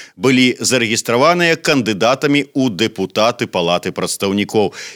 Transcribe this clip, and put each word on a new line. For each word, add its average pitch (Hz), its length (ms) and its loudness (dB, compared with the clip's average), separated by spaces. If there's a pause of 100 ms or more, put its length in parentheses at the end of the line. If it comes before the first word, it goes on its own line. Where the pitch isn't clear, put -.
(160)
былі 127 460 2
зарэгістраваныя 123 960 2
кандыдатамі 139 960 0
ў 131 160 0
дэпутаты 110 800 -2
Палаты 87 420 -2
прадстаўнікоў. 98 800 -2 (240)